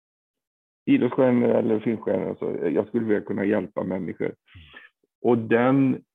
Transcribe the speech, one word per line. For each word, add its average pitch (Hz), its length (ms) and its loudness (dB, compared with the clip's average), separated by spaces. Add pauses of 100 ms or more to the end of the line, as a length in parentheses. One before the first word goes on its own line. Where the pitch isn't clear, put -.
(840)
Idrottsstjärnor 123 640 2
eller 113 300 2
filmstjärnor, 95 600 -2
så, 90 160 -6
eh, - 180 -4
"Jag 104 140 0
skulle 117 180 -2
vilja 104 160 0
kunna 101 240 -4
hjälpa 101 380 -2
människor." 92 500 -6 (880)
Och 120 160 2
den 123 680 2 (120)